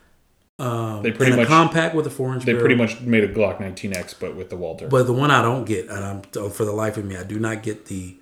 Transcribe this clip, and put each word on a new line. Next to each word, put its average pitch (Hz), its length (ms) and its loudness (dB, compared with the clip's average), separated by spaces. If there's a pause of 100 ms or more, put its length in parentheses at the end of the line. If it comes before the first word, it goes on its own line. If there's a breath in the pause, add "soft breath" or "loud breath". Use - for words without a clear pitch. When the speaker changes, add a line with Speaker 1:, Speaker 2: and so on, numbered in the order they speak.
(580 soft breath)
Speaker 1:
Um, 113 440 -4
Speaker 2:
They 113 100 0
pretty 131 200 4
Speaker 1:
and 123 80 6
a - 40 6
Speaker 2:
much, 113 40 4
Speaker 1:
compact 165 460 4
with 151 120 0
a 135 40 -6
four 131 240 -4
inch 123 100 -6
Speaker 2:
they 123 80 2
Speaker 1:
barrel. 117 120 4
Speaker 2:
pretty 131 120 6
much 113 260 0
made 117 220 4
a 98 80 -2
Glock 98 280 0
nineteen 95 340 -6
X, 87 200 -8
but 90 200 -10
with 90 160 -12
the 92 60 -8
Walther. 85 320 -8
Speaker 1:
But 127 180 4
the 123 60 2
one 139 180 2
I 127 120 4
don't 120 220 0
get, 101 240 -4
and 101 160 -8
I'm, 101 460 -8
for 110 140 -4
the 104 80 -2
life 107 240 -2
of 110 80 -4
me, 98 120 -8
I 90 60 -12
do 101 160 -8
not 110 240 -4
get 107 240 -8
the 92 360 -10